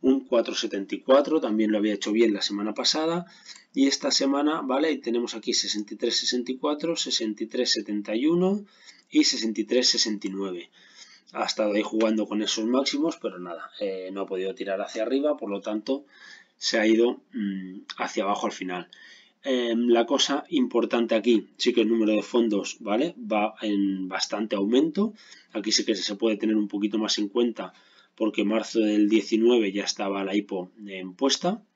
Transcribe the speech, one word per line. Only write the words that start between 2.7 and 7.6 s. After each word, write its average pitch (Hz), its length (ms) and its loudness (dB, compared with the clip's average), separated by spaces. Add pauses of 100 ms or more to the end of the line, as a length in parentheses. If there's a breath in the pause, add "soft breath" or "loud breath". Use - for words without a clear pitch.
pasada. 160 520 -2 (540 loud breath)
Y 135 80 6
esta 139 240 -2
semana, 143 500 0
¿vale? 143 360 0
Tenemos 120 380 -4
aquí 113 180 -6
sesenta 104 400 -4
y 104 40 -14
tres - 200 -2
sesenta 123 340 -2
y 127 60 -6
cuatro, 151 400 -4
sesenta 113 480 -4
y - 20 -14
tres 123 240 -2